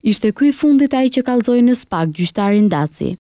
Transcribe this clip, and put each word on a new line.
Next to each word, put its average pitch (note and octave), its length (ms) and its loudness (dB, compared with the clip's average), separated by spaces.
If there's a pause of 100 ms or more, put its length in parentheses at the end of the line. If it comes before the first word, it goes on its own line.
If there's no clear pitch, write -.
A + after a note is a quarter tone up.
Ishte G#3+ 320 -2
ky C#4+ 160 0
i C#4+ 80 0
fundit C#4 400 2
ai C4 160 0
që B3+ 140 -2
kallzoi B3 340 0
në A#3+ 160 4
spak E3 400 -4
gjyqtarin G3+ 560 0
Daci. D3+ 400 -4 (140)